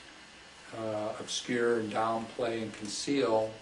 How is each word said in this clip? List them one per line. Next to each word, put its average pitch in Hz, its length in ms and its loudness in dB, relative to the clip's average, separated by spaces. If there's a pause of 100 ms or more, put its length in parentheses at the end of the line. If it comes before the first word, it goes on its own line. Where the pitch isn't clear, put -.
(760)
uh, 110 440 -2
obscure 120 600 2
and 104 120 -2
downplay 113 680 0
and 104 100 -6
conceal 110 800 2 (100)